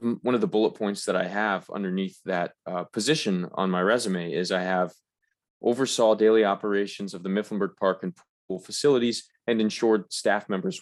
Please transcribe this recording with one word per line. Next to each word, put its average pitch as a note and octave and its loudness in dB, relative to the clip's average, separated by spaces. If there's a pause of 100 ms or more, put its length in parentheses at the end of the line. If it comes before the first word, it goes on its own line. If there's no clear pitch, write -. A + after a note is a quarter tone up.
m-, A#2 -2
one B2+ 2
of A2+ 4
the G#2+ 2
bullet G#2+ 2
points G2+ -4
that F#2+ 0
I F#2 0
have G2 -2
underneath F#2+ -4
that, F2 -2 (160)
uh, F2+ -6
position G#2 -2
on F#2+ 0
my F2+ 0
resume F#2+ -2
is F2 -2
I F#2 0
have F2+ -2 (720)
oversaw A#2+ 4
daily A2 6
operations G2+ -2
of F2 -14
the F#2+ -6
Mifflinburg G2+ -2
Park F#3+ 0
and F3+ -4 (320)
pool F#3 -6
facilities A#2+ 0 (200)
and A#2 0
ensured A2 2
staff G#2 0
members F#2 -4